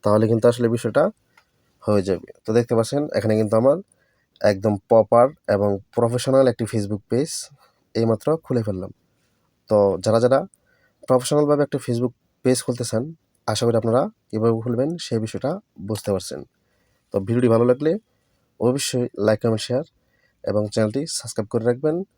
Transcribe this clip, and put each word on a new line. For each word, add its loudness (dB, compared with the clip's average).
তাহলে 4
কিন্তু 2
আসলে -2
বিষয়টা 0
হয়ে 2
যাবে। -4
তো -6
দেখতে 0
পাচ্ছেন 0
এখানে 0
কিন্তু 0
আমার 4
একদম 0
প্রপার 6
এবং 2
প্রফেশনাল 2
একটি -6
Facebook -4
পেজ -2
এইমাত্র 0
খুলে -2
ফেললাম। -8
তো 4
যারা 2
যারা 2
প্রফেশনালভাবে 0
একটা -6
Facebook -4
পেজ 2
খুলতে -4
চান, -2
আশা -2
করি 2
আপনারা 2
কীভাবে 2
খুলবেন -2
সেই -2
বিষয়টা -6
বুঝতে -6
পারছেন। -6
তো -10
ভিডিওটি 2
ভালো 4
লাগলে 0
অবশ্যই -2
like, 2
কমেন্ট, -2
শেয়ার -4
এবং 0
চ্যানেলটি 0
সাবস্ক্রাইব -8
করে -2
রাখবেন। -2